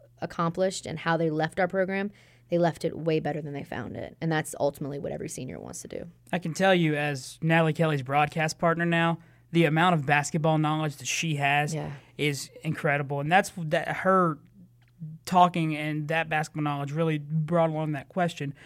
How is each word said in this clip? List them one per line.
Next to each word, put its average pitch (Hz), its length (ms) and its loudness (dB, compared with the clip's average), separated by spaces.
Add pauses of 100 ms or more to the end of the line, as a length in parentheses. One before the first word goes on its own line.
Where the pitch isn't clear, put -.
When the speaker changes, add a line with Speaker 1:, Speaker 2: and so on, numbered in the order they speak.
(220)
Speaker 1:
accomplished 180 640 -2
and 160 140 -8
how 165 180 0
they 165 120 0
left 160 300 -2
our 185 80 2
program, 190 440 -2 (380)
they 175 80 2
left 170 280 2
it - 120 -4
way 156 220 0
better 147 220 -4
than 143 120 -8
they 139 100 -8
found - 340 -10
it. - 240 -12
And 165 100 0
that's 156 280 -2
ultimately 143 400 -2
what - 120 -6
every 147 180 -8
senior 101 300 -10
wants 57 220 -14
to - 60 -14
do. - 180 -10 (260)
Speaker 2:
I 175 80 -2
can 170 140 -8
tell 190 200 4
you, 160 220 4
as 147 460 -4
Natalie 160 320 4
Kelly's 156 300 0
broadcast 147 540 0
partner 170 280 2
now, 170 320 2 (340)
the 165 140 6
amount 165 300 4
of 143 100 0
basketball 151 520 2
knowledge 156 400 0
that 123 100 -12
she 160 280 -2
has 147 400 0
Speaker 1:
Yeah. 147 160 -6 (260)
Speaker 2:
is 143 320 -2 (140)
incredible. 143 560 -2
And 147 120 -2
that's 202 260 4
that, 160 300 -2 (100)
her 185 420 4 (840)
talking 175 500 4
and 151 320 -4
that 160 220 0
basketball 156 340 -2
knowledge 143 300 -2
really 160 240 0
brought 160 520 2
along 156 220 -2
that 139 160 -6
question. 170 460 -2 (120)